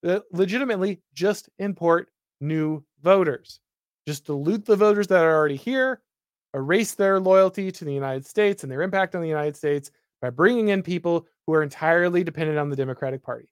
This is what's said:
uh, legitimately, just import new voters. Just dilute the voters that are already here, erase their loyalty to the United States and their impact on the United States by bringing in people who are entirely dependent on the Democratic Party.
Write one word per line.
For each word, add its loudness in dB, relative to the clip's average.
uh, 0
legitimately, -2
just -4
import 0
new -4
voters. 2
Just -8
dilute -2
the 4
voters 2
that 4
are 4
already 2
here, -2
erase 0
their 2
loyalty 4
to -14
the -6
United -6
States -2
and -10
their -6
impact -2
on -4
the -4
United -2
States -4
by -4
bringing 2
in 0
people -2
who 0
are 4
entirely 0
dependent -4
on -2
the -6
Democratic -6
Party. -12